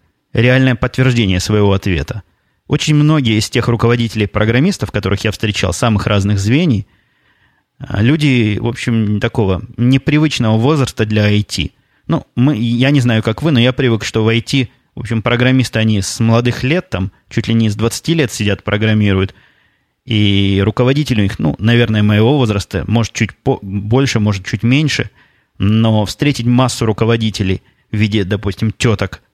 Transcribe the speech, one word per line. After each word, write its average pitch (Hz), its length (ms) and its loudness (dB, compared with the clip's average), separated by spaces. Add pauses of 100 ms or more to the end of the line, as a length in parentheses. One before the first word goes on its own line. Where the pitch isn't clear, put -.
(320)
реальное 127 420 2
подтверждение 120 680 0
своего 104 320 2
ответа. 92 500 -4 (440)
Очень 151 280 0
многие 147 440 2
из - 120 -2
тех 120 180 -2
руководителей 117 580 0
программистов, 113 640 0
которых 101 340 -2
я 110 60 -2
встречал, 98 440 -4
самых 110 320 0
разных 101 320 0
звений, 113 480 0 (920)
а, - 240 -4
люди, 127 560 2
в 110 80 -4
общем, 110 540 -2
такого 98 420 0 (140)
непривычного 131 800 2
возраста 127 480 0
для 107 200 0
ай 104 180 2
ти. - 300 -6 (340)
Ну, - 280 -4
мы, 131 220 2
я 120 340 0
не 143 100 2
знаю, 117 220 2
как 110 200 -4
вы, 165 80 0
но 123 100 4
я 127 120 4
привык, 120 320 0
что 110 200 -2
в 110 40 2
ай 113 120 2
ти, 131 300 -2 (240)
в 117 60 -12
общем, 113 220 -4
программисты, 123 560 0
они 110 220 2
с - 200 -6
молодых 117 420 2
лет, 151 260 -2
там, 95 240 -6 (160)
чуть - 200 -6
ли 113 60 0
не 113 140 2
с 104 80 -2
двадцати 113 380 -2
лет 147 180 0
сидят, 104 300 -2
программируют. 104 720 0 (720)
И 98 580 2
руководители 123 580 0
у - 20 2
них, 98 160 -2
ну, - 200 -2
наверное, 110 440 2
моего 107 340 2
возраста, 104 500 -2
может, 110 280 -2
чуть - 200 -2
по-, - 280 -2
больше, 104 580 -2
может, 101 260 -2
чуть - 160 -6
меньше, 127 480 0 (480)
но 110 460 2
встретить 131 400 -2
массу 123 400 0
руководителей 110 800 -2 (280)
в 110 60 -6
виде, 104 280 0
допустим, 104 460 -4
теток - 520 -2 (120)